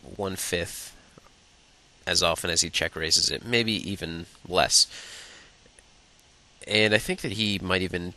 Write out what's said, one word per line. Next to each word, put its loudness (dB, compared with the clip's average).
one-fifth -4
as 2
often 2
as 0
he -2
check -2
raises 0
it, -6
maybe 0
even -8
less. 4
And 6
I 6
think -4
that -4
he 0
might 2
even -4